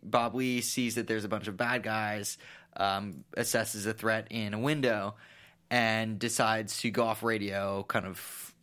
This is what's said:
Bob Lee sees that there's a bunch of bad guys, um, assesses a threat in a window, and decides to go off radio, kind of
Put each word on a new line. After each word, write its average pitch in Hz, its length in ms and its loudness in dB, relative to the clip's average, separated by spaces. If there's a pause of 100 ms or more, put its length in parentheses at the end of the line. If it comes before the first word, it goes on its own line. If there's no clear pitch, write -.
Bob 117 320 2
Lee 127 260 0
sees 117 340 0
that 117 120 -2
there's 110 180 0
a 98 40 -2
bunch 98 180 -2
of 95 100 -6
bad 120 260 0
guys, 107 540 -2 (400)
um, 98 460 0 (120)
assesses 110 520 0
a 107 60 0
threat 110 360 0
in 107 240 -4
a 107 60 -2
window, 117 560 2 (540)
and 110 500 2
decides 110 600 2
to 117 120 0
go 117 120 4
off 113 200 0
radio, 98 600 0
kind 95 220 0
of - 580 -12